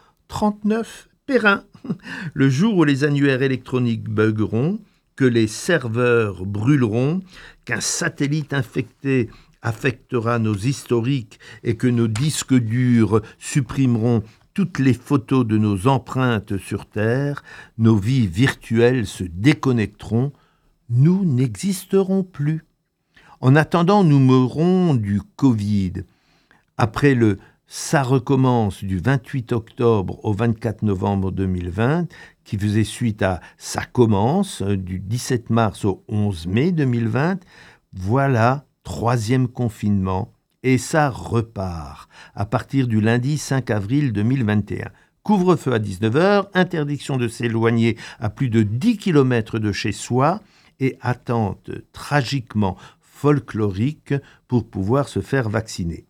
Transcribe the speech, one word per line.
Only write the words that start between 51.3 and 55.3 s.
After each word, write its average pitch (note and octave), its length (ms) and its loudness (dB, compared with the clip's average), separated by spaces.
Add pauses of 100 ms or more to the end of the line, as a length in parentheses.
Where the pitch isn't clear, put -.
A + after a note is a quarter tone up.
tragiquement A2 840 -4 (240)
folklorique B2+ 1120 -2 (320)
pour A#2 240 -2
pouvoir A2 380 -2
se G2+ 120 -6
faire A#2+ 280 -2